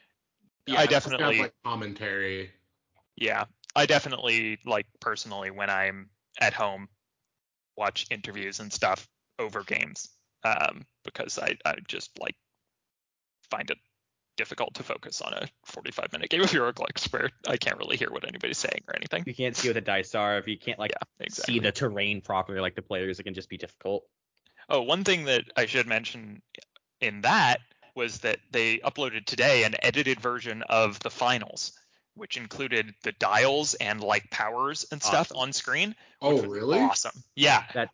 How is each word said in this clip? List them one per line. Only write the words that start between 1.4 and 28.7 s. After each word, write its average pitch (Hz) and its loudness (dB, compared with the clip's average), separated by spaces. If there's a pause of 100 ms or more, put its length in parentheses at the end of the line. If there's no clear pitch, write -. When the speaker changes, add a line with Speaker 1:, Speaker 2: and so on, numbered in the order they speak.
Speaker 1:
like - -2 (100)
commentary. 101 -4 (640)
Speaker 2:
Yeah, 107 0 (300)
I 143 6
definitely, 117 2
like, 104 0 (140)
personally, 101 -6
when 101 -2
I'm 98 -2 (280)
at 107 4
home, 98 -4 (880)
watch 101 -2
interviews 101 -8
and 104 -12
stuff - 0 (320)
over 107 -4
games, - -6 (340)
um, 90 0 (200)
because - -8
I, - -2
I 76 0 (120)
just, - -10
like, - -6 (1120)
find - -6
it - -6 (580)
difficult - -4
to - -10
focus - -8
on - -8
a 50 -6 (180)
forty-five - -8
minute 80 -6
game 170 2
of 190 4
HeroClix - 0
where 127 0 (180)
I 127 2
can't - -2
really - -2
hear - -2
what - -6
anybody's 62 -6
saying - -2
or - -8
anything. - -4
Speaker 3:
You 127 -6
can't 123 -2
see - 0
what 113 2
the 110 0
dice 98 -2
are. 104 2
If 98 -4
you 110 -4
can't, - -6
like, 107 -2
Speaker 2:
Yeah, - -4 (240)
Speaker 3:
see - -8
Speaker 2:
exactly. - -2
Speaker 3:
the 107 2
terrain 101 -2
properly, 95 -2
like 92 -2
the 98 -6
players, 95 -4
it 98 -12
can 98 -8
just 92 -10
be 92 -12
difficult. 95 -6 (640)
Speaker 2:
Oh, 139 4
one 156 0
thing 185 2
that 131 2 (100)
I 120 4
should 117 2
mention 113 -6 (600)
in 104 -2
that 131 4 (340)
was 117 -4
that 110 0 (140)
they 113 2